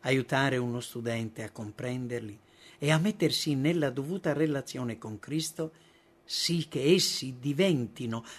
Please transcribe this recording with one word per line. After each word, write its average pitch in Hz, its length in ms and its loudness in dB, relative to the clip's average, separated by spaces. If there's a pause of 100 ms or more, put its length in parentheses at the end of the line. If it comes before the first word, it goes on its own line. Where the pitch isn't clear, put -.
Aiutare 131 560 2
uno 123 240 -2
studente 113 600 -4
a 107 80 -10
comprenderli 117 880 -6 (400)
e 147 120 2
a 156 80 6
mettersi 165 560 2
nella 147 360 2
dovuta 147 420 -2
relazione 139 640 0
con 107 220 -10
Cristo, 156 540 -4 (520)
sì - 440 0
che 143 240 4
essi 131 480 2
diventino 127 840 0 (160)